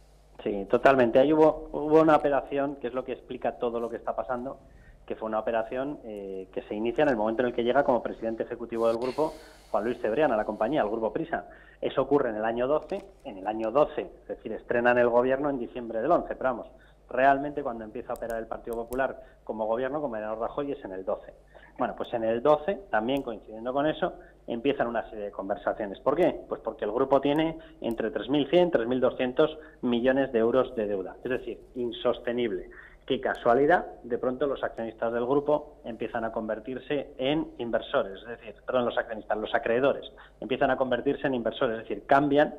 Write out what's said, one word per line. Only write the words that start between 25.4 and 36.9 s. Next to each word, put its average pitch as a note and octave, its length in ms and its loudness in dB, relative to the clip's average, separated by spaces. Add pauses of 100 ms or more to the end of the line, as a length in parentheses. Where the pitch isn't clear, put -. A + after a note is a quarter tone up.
¿Por - 160 0
qué? E3+ 340 2
Pues - 120 -6
porque A2 240 -6
el G#2 80 -2
grupo C3+ 280 4
tiene D#3+ 380 0 (220)
entre A2+ 320 -2
tres G#3 160 -4
mil C#3 200 2
cien, F3 220 6
tres A#2 160 -6
mil B2+ 140 0
doscientos B2+ 580 0 (240)
millones C3 480 2
de A#2+ 80 2
euros A#2+ 380 4
de G#2+ 100 0
deuda, F#2 380 -4
es B2 80 -4
decir, A#2 260 -6 (160)
insostenible. A#2 960 -2 (360)
Qué C3 140 0
casualidad, C3+ 640 4 (180)
de A#2 140 -4
pronto B2+ 280 -2
los C3 160 -2
accionistas A2+ 500 -4
del A#2+ 140 -2
grupo D3 560 0
empiezan A2+ 400 -6
a A2+ 80 -4
convertirse A#2+ 880 -6